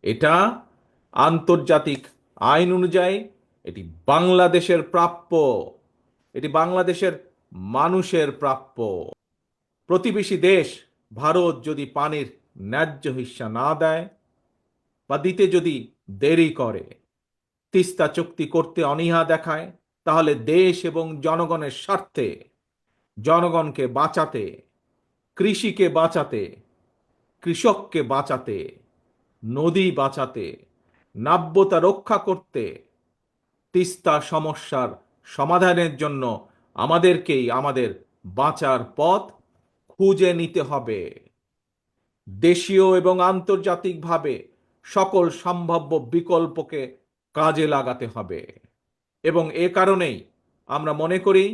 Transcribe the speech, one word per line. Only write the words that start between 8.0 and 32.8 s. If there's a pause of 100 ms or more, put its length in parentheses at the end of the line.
প্রাপ্য। (760)
প্রতিবেশী
দেশ (480)
ভারত
যদি
পানির (340)
ন্যায্য
হিস্যা
না
দেয় (1000)
বা
দিতে
যদি (220)
দেরি
করে, (880)
তিস্তা
চুক্তি
করতে
অনীহা
দেখায়, (340)
তাহলে
দেশ
এবং
জনগণের
স্বার্থে, (960)
জনগণকে
বাঁচাতে, (920)
কৃষিকে
বাঁচাতে, (840)
কৃষককে
বাঁচাতে, (840)
নদী
বাঁচাতে, (600)
নাব্যতা
রক্ষা
করতে (1080)